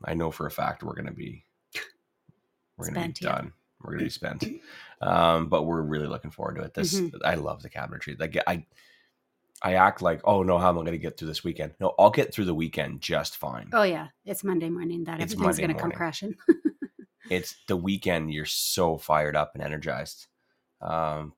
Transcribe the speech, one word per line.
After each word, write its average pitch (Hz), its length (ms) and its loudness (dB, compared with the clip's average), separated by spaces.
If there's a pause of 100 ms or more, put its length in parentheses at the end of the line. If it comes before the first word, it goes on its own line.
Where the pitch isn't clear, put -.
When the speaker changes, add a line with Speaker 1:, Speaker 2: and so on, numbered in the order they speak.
Speaker 1:
I 80 100 -4
know 82 180 -2
for 76 140 -6
a 76 40 -6
fact - 320 -4
we're 80 140 -8
gonna 69 160 -8
be, - 320 -12 (1300)
we're - 100 -8
gonna - 140 -6
Speaker 2:
Spent, 170 200 -6
Speaker 1:
be - 60 -4
Speaker 2:
yeah. - 100 0
Speaker 1:
done. - 160 -8 (280)
We're - 120 -10
gonna 78 120 -2
be - 60 -4
spent. - 340 -6 (560)
Um, 82 500 4
but 78 140 4
we're 82 180 0
really 76 240 -2
looking - 240 -8
forward - 260 -8
to - 60 -8
it. - 120 -10
This, 180 240 0
Speaker 2:
Mm-hmm. 175 260 -2
Speaker 1:
I 85 100 2
love 73 280 -6
the - 60 -14
cabin - 240 -10
retreat. - 260 -12
Like, 80 180 -4 (100)
I, 82 180 -2 (1000)
I 92 120 2
act 95 280 6
like, 85 220 2
"Oh 101 180 6
no, 92 160 6
how 90 120 6
am 85 80 4
I 82 60 -2
gonna 82 140 -2
get 80 200 -6
through 80 100 -6
this 76 160 -6
weekend?" 78 340 -4
No, 95 200 0
I'll 101 120 10
get - 240 0
through 101 120 0
the 87 80 2
weekend 76 480 -4
just 78 340 -2
fine. 62 360 -8
Speaker 2:
Oh 220 100 6
yeah, 160 260 0 (160)
it's 196 200 -8
Monday 170 260 0
morning 170 340 -4
that 160 160 -6
Speaker 1:
It's 165 140 -4
Speaker 2:
everything's - 240 4
Speaker 1:
Monday 160 40 -2
Speaker 2:
gonna 165 120 0
come - 60 -6 (100)
Speaker 1:
morning. - 80 -6
Speaker 2:
crashing. 170 360 -6 (140)
<laughs> 330 60 10 (760)
Speaker 1:
It's 92 260 -2 (120)
the 98 80 2
weekend. 87 580 0
You're 76 100 -4
so 82 540 0
fired 76 360 2
up 76 200 0
and 71 100 -6
energized. 73 640 -8 (560)
Um, 78 560 -2